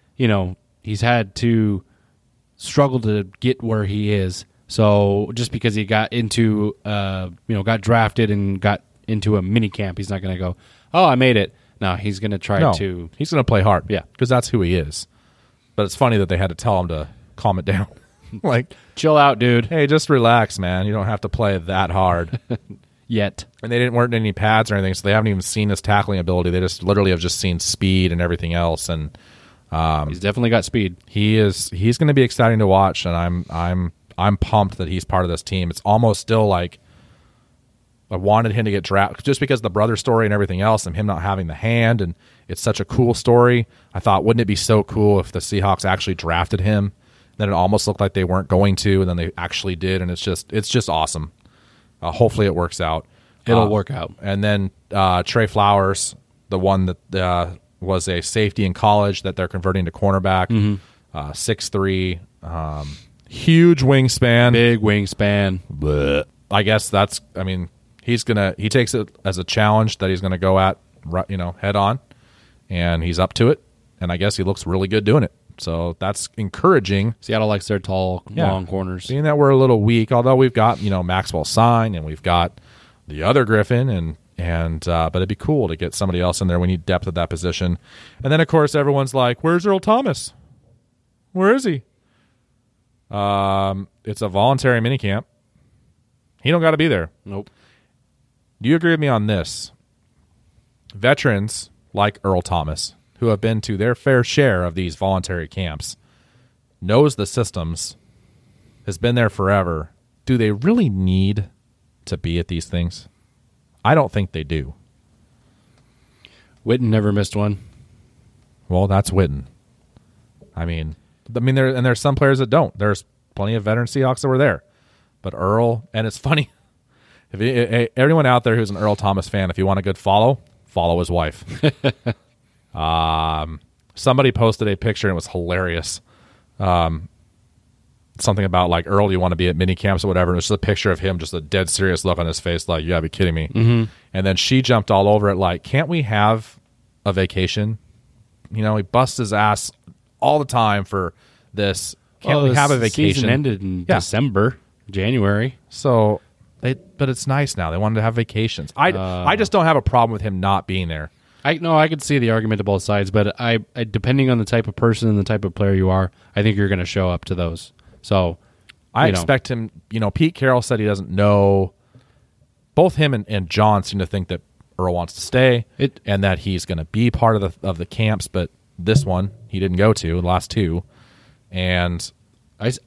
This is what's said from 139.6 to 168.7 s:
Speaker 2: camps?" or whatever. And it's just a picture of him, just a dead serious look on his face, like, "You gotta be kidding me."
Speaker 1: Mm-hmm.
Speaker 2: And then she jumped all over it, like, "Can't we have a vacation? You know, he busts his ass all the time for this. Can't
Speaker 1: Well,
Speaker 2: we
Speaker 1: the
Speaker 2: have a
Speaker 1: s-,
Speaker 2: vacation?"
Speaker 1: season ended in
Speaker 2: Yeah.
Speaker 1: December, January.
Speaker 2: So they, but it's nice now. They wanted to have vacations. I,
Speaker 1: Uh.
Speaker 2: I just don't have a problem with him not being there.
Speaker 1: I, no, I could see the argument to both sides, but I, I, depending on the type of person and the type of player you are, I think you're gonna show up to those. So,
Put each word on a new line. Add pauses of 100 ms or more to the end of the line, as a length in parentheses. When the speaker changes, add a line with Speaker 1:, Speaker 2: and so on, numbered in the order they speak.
Speaker 2:
camps?"
or
whatever.
And
it's
just
a
picture
of
him,
just
a
dead
serious
look
on
his
face,
like,
"You
gotta
be
kidding
me."
Speaker 1:
Mm-hmm. (300)
Speaker 2:
And
then
she
jumped
all
over
it,
like,
"Can't
we
have (460)
a
vacation? (720)
You
know,
he
busts
his
ass (480)
all
the
time
for (400)
this. (240)
Can't
Speaker 1:
Well,
Speaker 2:
we
Speaker 1:
the
Speaker 2:
have
a
Speaker 1:
s-,
Speaker 2:
vacation?"
Speaker 1:
season
ended
in
Speaker 2:
Yeah.
Speaker 1:
December, (340)
January. (120)
Speaker 2:
So (400)
they,
but
it's
nice
now.
They
wanted
to
have
vacations.
I,
Speaker 1:
Uh.
Speaker 2:
I
just
don't
have
a
problem
with
him
not
being
there. (340)
Speaker 1:
I,
no,
I
could
see
the
argument
to
both
sides,
but
I, (160)
I,
depending
on
the
type
of
person
and
the
type
of
player
you
are, (260)
I
think
you're
gonna
show
up
to
those. (300)
So, (560)